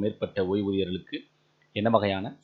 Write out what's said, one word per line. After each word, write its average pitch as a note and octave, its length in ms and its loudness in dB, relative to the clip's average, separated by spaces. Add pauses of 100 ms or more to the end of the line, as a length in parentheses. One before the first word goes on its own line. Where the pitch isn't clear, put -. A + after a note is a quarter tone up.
மேற்பட்ட G2+ 480 -2
ஓய்வூதியர்களுக்கு G2 680 -2 (560)
என்ன G#2+ 200 2
வகையான G2+ 480 2